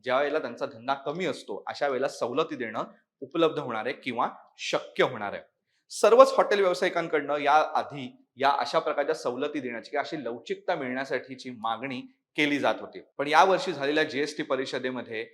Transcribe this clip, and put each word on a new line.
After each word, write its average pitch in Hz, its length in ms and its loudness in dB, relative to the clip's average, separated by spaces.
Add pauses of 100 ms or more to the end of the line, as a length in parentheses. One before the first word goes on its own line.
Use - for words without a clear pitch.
ज्या 127 140 0
वेळेला 147 220 0
त्यांचा 135 260 -8
धंदा 127 280 -6
कमी 156 320 -6
असतो 120 420 -6
अशा 127 200 -2
वेळेला 135 200 0
सवलती 139 480 -2
देणं 120 280 -6 (380)
उपलब्ध 156 380 2
होणार 117 260 -4
आहे 135 80 -2
किंवा 127 360 -2 (280)
शक्य - 460 0
होणार 107 300 -2
आहे. 85 80 -8 (480)
सर्वच 240 480 8
हॉटेल 202 220 4
व्यावसायिकांकडनं 165 800 2
या 143 160 4
आधी 139 720 0 (100)
या 135 140 4
अशा 143 300 2
प्रकारच्या 151 360 -2
सवलती 143 440 -4
देण्याची 120 300 -8
किंवा 139 140 -4
अशी 156 200 -8
लवचिकता 120 520 -6
मिळण्यासाठीची 131 720 -6
मागणी 120 520 -6 (340)
केली 143 240 2
जात 117 200 2
होती. 92 220 -14 (160)
पण 143 100 -2
यावर्षी 175 460 6
झालेल्या 143 300 0
जीएसटी 147 400 -4
परिषदेमध्ये 127 920 -4